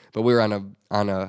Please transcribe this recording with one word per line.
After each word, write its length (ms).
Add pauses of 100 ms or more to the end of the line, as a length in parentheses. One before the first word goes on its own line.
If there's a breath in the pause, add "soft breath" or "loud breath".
(120)
but 100
we 120
were 60
on 120
a, 120 (280)
on 160
a 200